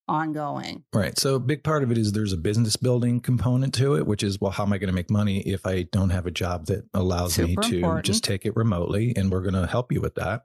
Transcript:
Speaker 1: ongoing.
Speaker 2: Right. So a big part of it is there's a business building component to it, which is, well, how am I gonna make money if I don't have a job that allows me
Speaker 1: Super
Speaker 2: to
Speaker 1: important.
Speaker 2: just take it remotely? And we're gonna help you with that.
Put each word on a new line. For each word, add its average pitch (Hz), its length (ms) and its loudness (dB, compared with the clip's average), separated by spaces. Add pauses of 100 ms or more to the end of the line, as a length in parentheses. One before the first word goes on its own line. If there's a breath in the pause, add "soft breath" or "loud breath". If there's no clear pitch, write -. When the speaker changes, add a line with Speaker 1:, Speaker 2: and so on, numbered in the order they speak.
Speaker 1:
ongoing. 151 760 -4 (100)
Speaker 2:
Right. 92 240 0
So 135 180 2
a 123 40 -2
big 143 240 -2
part 151 180 0
of 120 80 0
it 120 80 2
is 107 140 2
there's 104 220 0
a - 40 0
business 107 380 2
building 120 440 2
component 127 540 2
to 139 200 2
it, 151 120 0
which 104 160 0
is, 101 180 -2
well, 98 120 0
how 104 120 -2
am 101 100 2
I 98 40 0
gonna 95 140 -2
make 90 180 0
money 104 300 2
if 95 260 -4
I 92 180 0
don't 90 260 2
have 87 160 0
a 90 40 -2
job 85 360 -4
that 98 180 -2 (100)
allows 90 440 0
me 85 160 2
Speaker 1:
Super - 80 0
Speaker 2:
to 143 140 0
Speaker 1:
important. 87 300 0
Speaker 2:
just 110 180 0
take 101 220 -4
it 104 100 -2
remotely? 110 600 0
And 95 140 2
we're 92 120 0
gonna 92 240 0
help 117 260 -2
you - 100 0
with - 140 -4
that. 110 280 -4